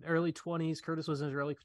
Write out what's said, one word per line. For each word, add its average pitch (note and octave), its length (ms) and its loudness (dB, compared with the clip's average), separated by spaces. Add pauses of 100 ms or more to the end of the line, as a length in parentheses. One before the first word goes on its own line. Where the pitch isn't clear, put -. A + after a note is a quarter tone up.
early E3 260 4
twenties. E3 480 -2
Curtis D#3+ 280 -2
was C#3+ 140 0
in D3 60 0
his C#3 60 -2
early C#3+ 300 0